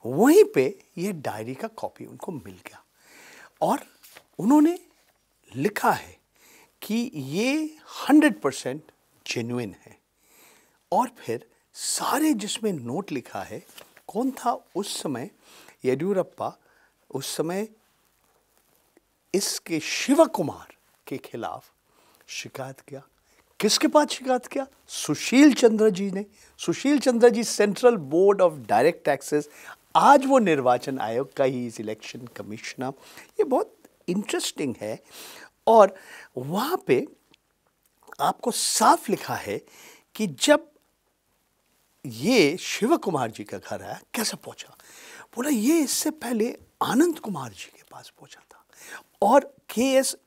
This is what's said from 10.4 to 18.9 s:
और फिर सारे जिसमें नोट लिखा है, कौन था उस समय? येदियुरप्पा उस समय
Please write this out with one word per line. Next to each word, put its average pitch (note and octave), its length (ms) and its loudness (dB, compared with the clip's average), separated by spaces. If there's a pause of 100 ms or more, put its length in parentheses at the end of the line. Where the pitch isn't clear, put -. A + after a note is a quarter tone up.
और A3+ 260 0
फिर A#2+ 280 -8 (280)
सारे - 600 -2
जिसमें G#3 400 -6
नोट C#3 380 -8
लिखा A2+ 300 -10
है, G#2+ 240 -14 (420)
कौन B3+ 240 -4
था - 340 -6 (100)
उस - 280 -8
समय? C#3+ 260 -8 (560)
येदियुरप्पा D3 720 -4 (560)
उस C#3 240 -8
समय F3+ 300 -4 (1700)